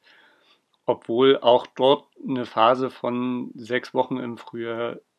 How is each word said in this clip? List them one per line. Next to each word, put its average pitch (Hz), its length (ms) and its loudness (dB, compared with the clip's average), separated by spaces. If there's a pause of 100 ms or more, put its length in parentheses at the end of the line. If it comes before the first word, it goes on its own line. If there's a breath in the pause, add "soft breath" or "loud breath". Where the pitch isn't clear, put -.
(840 soft breath)
obwohl 131 540 2
auch 120 280 4
dort 135 400 0 (200)
eine 127 180 -4
Phase 123 440 2
von 123 640 -6
sechs 123 400 -8
Wochen 127 240 -2
im 120 200 -8
Frühjahr 117 600 -8 (220)